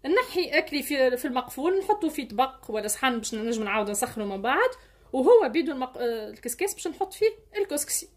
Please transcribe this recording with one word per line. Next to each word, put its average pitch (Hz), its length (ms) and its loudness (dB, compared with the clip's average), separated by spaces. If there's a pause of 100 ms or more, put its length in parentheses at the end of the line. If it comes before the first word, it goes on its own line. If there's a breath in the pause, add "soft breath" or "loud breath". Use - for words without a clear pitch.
نحي 349 520 2
اكلي 294 240 0
في، 262 360 2
في 247 80 -8
المقفول، 269 540 -2
نحطه 381 300 0
في 285 160 -6
طبق 247 460 -2
ولا 208 160 -4
صحن 240 300 0
باش 226 180 -6
نجم 220 280 -2
نعاود 208 260 0
نسخنه 214 360 -4
من 196 160 -6
بعد، 311 280 2 (440 soft breath)
وهو 320 360 6
بيدو 262 220 0
المق-، 254 260 -6
آه، 226 320 -4
الكسكاس 247 440 -6
باش - 140 -10
نحط 381 260 -6
فيه 427 180 2 (260)
الكسكسي. - 600 -4